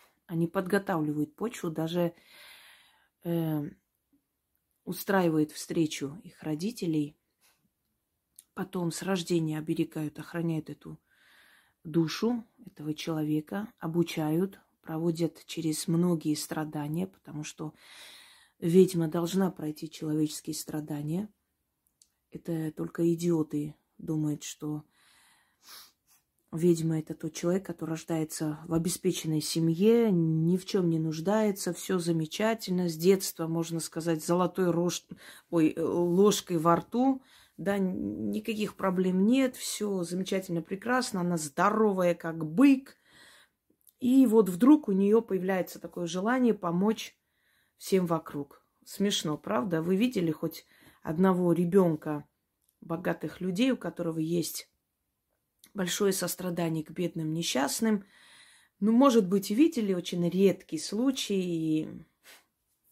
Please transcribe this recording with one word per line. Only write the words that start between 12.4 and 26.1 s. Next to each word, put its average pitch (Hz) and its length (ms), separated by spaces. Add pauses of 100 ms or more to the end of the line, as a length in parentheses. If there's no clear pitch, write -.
этого 151 280
человека, 156 840
обучают, 165 800 (220)
проводят 165 640
через 160 420
многие 165 480
страдания, 156 720
потому 151 380
что 156 280 (840)
ведьма 175 480
должна 175 440
пройти 151 380
человеческие 156 680
страдания. 151 720 (1000)
Это 160 400
только 165 420
идиоты 156 640 (220)
думают, 151 460
что 151 400 (1700)